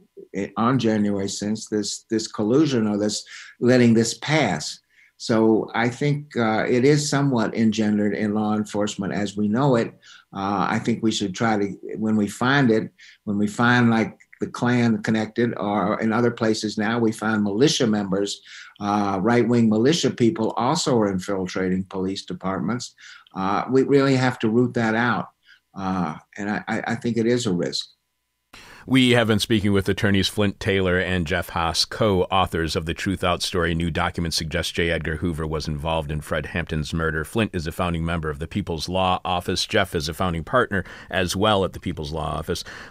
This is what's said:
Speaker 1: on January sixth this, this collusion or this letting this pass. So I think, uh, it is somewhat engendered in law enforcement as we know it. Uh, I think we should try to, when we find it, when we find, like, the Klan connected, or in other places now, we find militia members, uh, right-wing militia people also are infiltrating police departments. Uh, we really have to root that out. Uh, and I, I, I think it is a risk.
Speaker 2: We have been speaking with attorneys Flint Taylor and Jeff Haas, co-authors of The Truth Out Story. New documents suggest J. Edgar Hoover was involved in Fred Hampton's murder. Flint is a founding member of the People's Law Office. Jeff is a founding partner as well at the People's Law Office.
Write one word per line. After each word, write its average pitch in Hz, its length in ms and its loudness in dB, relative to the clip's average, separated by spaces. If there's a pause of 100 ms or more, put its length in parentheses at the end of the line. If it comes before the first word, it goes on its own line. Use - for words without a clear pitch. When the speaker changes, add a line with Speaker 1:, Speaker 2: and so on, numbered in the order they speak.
(580)
Speaker 1:
on 123 220 2
January 104 500 0
sixth 107 400 -6
this, 107 400 -4
this 110 180 -2
collusion 120 600 2
or 104 100 0
this 104 260 -2 (360)
letting 123 340 6
this 113 240 2
pass. 117 640 0 (380)
So 110 580 2
I 117 120 0
think, 147 480 -2
uh, 110 320 0
it 123 160 2
is 147 240 4
somewhat 131 480 2
engendered 107 600 2
in 104 180 0
law 107 220 0
enforcement 104 580 -2
as 101 240 -4
we 104 100 0
know 127 280 2
it. 113 180 0 (400)
Uh, 98 340 -2
I 110 120 0
think 113 240 -2
we 110 80 2
should 101 240 -4
try 113 220 0
to, 101 100 0 (300)
when 110 200 0
we 104 100 2
find 127 440 2
it, 110 200 0 (320)
when 101 140 -4
we 104 100 0
find, 120 440 4
like, 110 280 0 (220)
the 98 60 -2
Klan 120 540 2
connected, 110 540 0
or 101 460 0
in 113 100 0
other 117 180 2
places 110 480 -2
now, 110 220 0
we 113 140 2
find 110 280 -2
militia 117 460 2
members, 101 540 0 (400)
uh, 101 400 0
right-wing 117 480 4
militia 120 420 4
people 113 460 2
also 135 420 0
are 104 100 2
infiltrating 95 760 -2
police 95 400 -6
departments. 95 680 -6 (380)
Uh, 95 380 -2
we 131 120 4
really 135 340 4
have 127 220 0
to 113 100 0
root 120 240 2
that 113 200 0
out. 113 360 0 (440)
Uh, 92 440 -4 (200)
and 101 120 -6
I, 104 180 -4
I, 110 200 -4
I 117 80 -2
think 117 200 -4
it 113 120 0
is 120 180 2
a 98 80 0
risk. 76 340 -4 (1000)
Speaker 2:
We 127 260 6
have 120 120 4
been 107 140 4
speaking 104 340 2
with 98 160 2
attorneys 98 380 2
Flint 104 320 -2
Taylor 92 400 2
and 90 260 0
Jeff 85 240 -2
Haas, 82 360 -2
co-authors 92 880 0
of 82 100 -2
The 85 80 -2
Truth - 300 -2
Out 87 180 0
Story. 85 320 0
New 85 160 -2
documents 85 480 -2
suggest 80 380 -4
J. 85 160 0
Edgar 80 240 -4
Hoover 80 320 -4
was 78 200 -6
involved 78 440 -4
in 76 100 -6
Fred 76 240 -4
Hampton's 78 480 -4
murder. 80 320 -2
Flint 110 300 -2
is 80 100 -6
a 80 60 -6
founding 85 340 -2
member 82 240 -4
of 71 80 -6
the 80 100 -8
People's 87 400 -6
Law 92 380 0
Office. 90 400 -2
Jeff 101 300 0
is 78 120 -4
a 82 60 -4
founding 82 300 -2
partner 101 400 0 (260)
as 90 260 -2
well 98 300 2
at - 80 -4
the 87 60 -12
People's 80 320 -6
Law 76 260 -4
Office. 80 260 -6 (280)